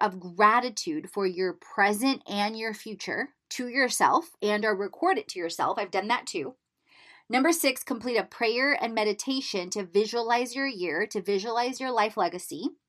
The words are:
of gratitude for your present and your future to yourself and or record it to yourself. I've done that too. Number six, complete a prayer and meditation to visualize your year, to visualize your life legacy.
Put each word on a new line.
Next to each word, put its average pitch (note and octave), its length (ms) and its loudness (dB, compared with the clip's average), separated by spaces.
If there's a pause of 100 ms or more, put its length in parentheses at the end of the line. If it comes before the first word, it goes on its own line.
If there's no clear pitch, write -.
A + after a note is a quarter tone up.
of F#3+ 180 0
gratitude F#3+ 920 2
for G3 160 0
your F#3 260 0
present G#3+ 760 2
and G3+ 300 -2
your A3 160 -4
future G#3+ 640 -6 (160)
to B3 160 -6
yourself A#3+ 640 2 (100)
and G#3 240 2
or G#3+ 100 4
record G#3+ 440 0
it - 80 -8
to - 120 -10
yourself. E3 380 -2
I've G3+ 140 -4
done G3 160 -2
that A#3+ 180 0
too. G3+ 300 -6 (760)
Number C4+ 220 4
six, C#4 320 0
complete A#3 340 -2
a G3 60 2
prayer A#3+ 580 0
and A3+ 140 -2
meditation G#3+ 760 -2
to G3 160 -6
visualize A#3 720 0
your C4+ 100 -2
year, F3+ 460 -2
to G#3+ 100 -4
visualize A#3 580 -2
your C4 120 -4
life A3 260 0
legacy. F3+ 520 -4 (200)